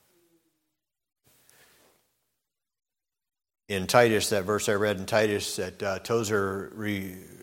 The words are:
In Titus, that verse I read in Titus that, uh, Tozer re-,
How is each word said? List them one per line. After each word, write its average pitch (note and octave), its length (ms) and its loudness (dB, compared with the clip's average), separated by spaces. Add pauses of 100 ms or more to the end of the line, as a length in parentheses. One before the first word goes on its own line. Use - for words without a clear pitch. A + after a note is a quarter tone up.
(3750)
In F#2+ 180 -2
Titus, A2+ 420 6
that G2+ 140 2
verse G#2 260 0
I G#2+ 40 2
read G#2 240 2
in F#2+ 100 -10
Titus G#2+ 480 0
that, F#2 260 -8
uh, G2 180 -2
Tozer G2+ 760 -2
re-, G2 400 -6 (280)